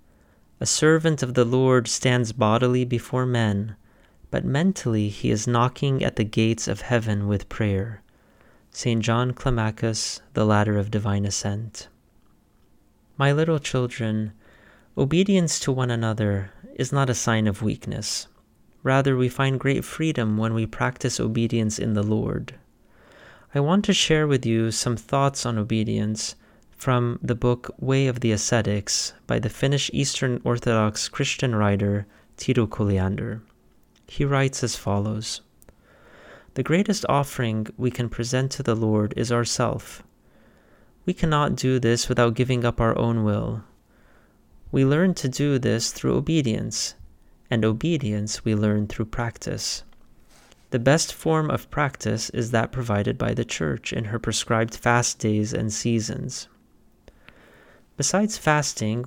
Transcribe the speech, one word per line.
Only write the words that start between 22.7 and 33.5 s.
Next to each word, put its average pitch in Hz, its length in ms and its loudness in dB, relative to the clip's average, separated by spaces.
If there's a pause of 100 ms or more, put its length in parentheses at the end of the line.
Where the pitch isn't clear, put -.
I 143 60 0
want 180 240 2
to 202 80 2
share 156 340 2
with 131 200 2
you 113 240 2
some 113 260 -2
thoughts 139 480 0
on 117 140 -2
obedience 107 760 -2 (440)
from 123 440 0
the 123 120 -2
book 123 440 -2
Way 135 280 2
of 123 140 -2
the 113 120 2
Ascetics 107 800 0 (140)
by 117 120 0
the 113 120 -2
Finnish 139 420 -2
Eastern 135 520 -2
Orthodox 113 640 0
Christian 131 440 -2
writer 101 520 2 (320)
Tito 123 280 2
Colliander. 104 760 -2 (640)